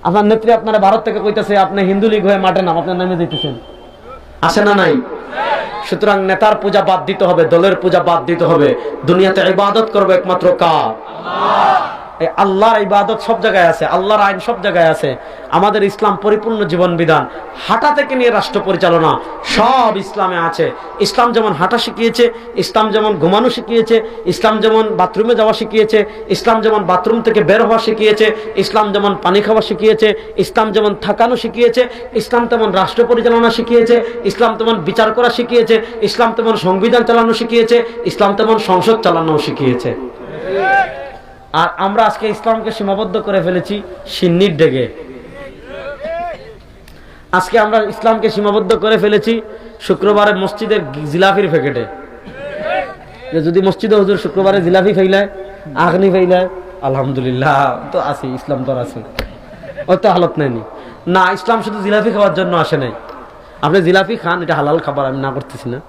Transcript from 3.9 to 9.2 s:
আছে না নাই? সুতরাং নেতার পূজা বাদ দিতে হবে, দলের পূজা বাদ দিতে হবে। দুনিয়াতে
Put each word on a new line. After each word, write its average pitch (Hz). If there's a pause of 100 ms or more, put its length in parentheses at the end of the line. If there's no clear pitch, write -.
আছে 170
না 202
নাই? 156 (920)
সুতরাং 202 (140)
নেতার 214
পূজা 196
বাদ 185
দিতে 196
হবে, 170 (120)
দলের 180
পূজা 180
বাদ 170 (100)
দিতে 170
হবে। 143 (400)
দুনিয়াতে 190 (120)